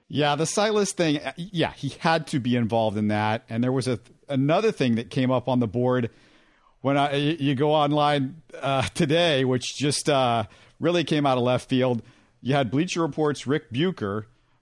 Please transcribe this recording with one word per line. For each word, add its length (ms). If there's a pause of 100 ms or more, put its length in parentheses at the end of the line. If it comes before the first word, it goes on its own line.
Yeah, 300
the 80
Silas 480
thing, 240
uh, 180
yeah, 380
he 160 (100)
had 280
to 120
be 160
involved 420
in 120
that. 400
And 120
there 120
was 160
a, 100 (300)
another 420
thing 240
that 140
came 220
up 180
on 100
the 80
board 440 (680)
when 160
I, 160
y-, 260
you 160
go 200
online, 680 (160)
uh, 260 (100)
today, 500
which 320
just, 320
uh, 380 (340)
really 240
came 220
out 120
of 60
left 240
field. 360 (380)
You 120
had 180
Bleacher 300
Report's 440
Rick 240
Bucher, 580 (340)